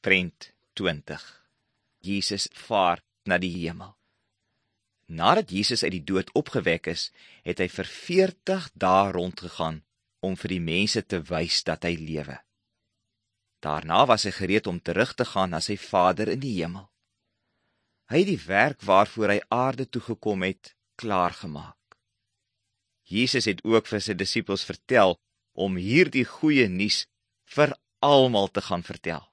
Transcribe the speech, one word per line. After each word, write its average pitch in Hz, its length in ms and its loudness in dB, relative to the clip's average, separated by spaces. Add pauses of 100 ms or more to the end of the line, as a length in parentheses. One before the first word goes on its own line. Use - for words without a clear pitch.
Prent 92 500 0 (200)
twintig. 78 500 -6 (800)
Jesus 98 500 -4
vaar 92 480 0 (240)
na 90 160 0
die 92 100 -4
hemel. 87 440 -8 (1120)
Nadat 107 420 2
Jesus 104 320 -2
uit 87 120 -2
die 80 80 -8
dood 95 320 -2
opgewek 87 560 0
is, - 180 -8 (380)
het 87 160 -4
hy 90 80 0
vir - 180 -8
veertig 185 840 -2
dae 95 400 4
rondgegaan 87 680 -6 (420)
om 95 120 -2
vir - 180 -6
die 87 100 -4
mense 95 380 0
te 87 200 -6 (100)
wys 85 320 -2
dat 85 240 -4
hy 85 80 -2
lewe. 76 420 -8 (1300)
Daarna 78 420 2
was 110 220 2
hy 92 80 -4
gereed 98 320 0
om 87 140 -6
terug 92 360 -2
te 120 80 0
gaan 92 300 -2
na 80 80 -4
sy 104 180 -6
Vader 92 480 2
in 127 140 -4
die 131 160 -6
hemel. 87 260 -6 (1300)
Hy 151 100 4
het 202 80 2
die 131 160 -2
werk 107 400 0
waarvoor 101 480 4
hy 104 60 2 (120)
aarde 127 380 -2
toe 120 140 -8
gekom 101 420 -4
het, - 300 -8 (200)
klaargemaak. 87 1000 -6 (1120)
Jesus 117 400 0
het 98 180 -4
ook 113 220 4
vir 101 160 -4
sy 110 120 -4
disippels 98 520 -4
vertel 98 500 2 (400)
om 92 220 -4
hierdie 127 480 2
goeie 143 420 2
nuus 95 360 -2 (500)
vir 147 180 2 (300)
almal 127 480 6
te 98 100 -2
gaan 87 240 -4
vertel. 80 480 -8